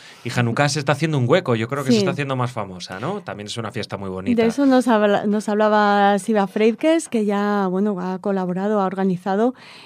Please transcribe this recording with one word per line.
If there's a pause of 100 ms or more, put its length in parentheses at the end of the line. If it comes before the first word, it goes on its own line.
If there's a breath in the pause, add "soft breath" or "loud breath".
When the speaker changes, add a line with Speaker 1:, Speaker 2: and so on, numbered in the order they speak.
(240 loud breath)
Speaker 1:
y
Hanukkah
se
está
haciendo
un
hueco,
yo
creo
que
Speaker 2:
Sí.
Speaker 1:
se
está
haciendo
más
famosa,
¿no?
También
es
una
fiesta
muy
bonita.
Speaker 2:
De
eso
nos
habla-,
nos
hablaba
Siva
Freitges,
que
ya,
bueno,
ha
colaborado,
ha
organizado, (320 loud breath)